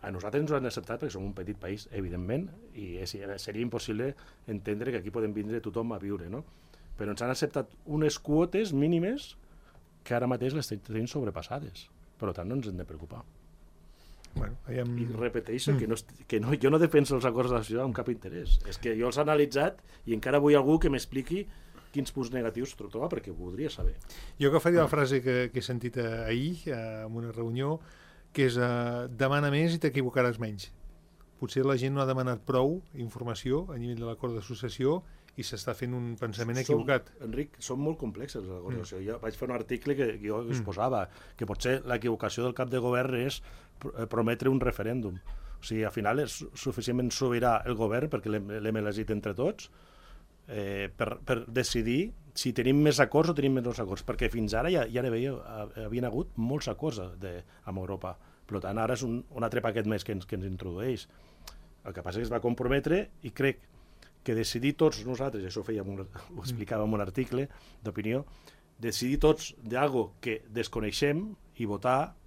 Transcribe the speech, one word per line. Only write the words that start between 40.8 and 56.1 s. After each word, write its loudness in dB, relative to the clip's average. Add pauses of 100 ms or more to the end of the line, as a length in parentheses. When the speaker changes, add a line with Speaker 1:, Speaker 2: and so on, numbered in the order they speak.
Speaker 1:
que -4
potser 0
l'equivocació -2
del 0
cap -2
de 0
govern 2
és -2 (380)
pr-, -6
eh, -4
prometre 2
un 4
referèndum. 0 (440)
O -20
sigui, -2
al 0
final 2
és 0
su-, -10
suficientment 0
sobirà 4
el 0
govern, 2
perquè -2
l'hem, -2 (160)
l'hem 0
elegit -2
entre -2
tots, -2 (760)
eh, -4
per, -2
per 0
decidir 0 (220)
si -2
tenim 4
més 6
acords 6
o 4
tenim 4
menys 0
acords, -4
perquè 0
fins 0
ara 2
ja, 4
ja -2
hi 0
havia, 0 (540)
havien -2
hagut -2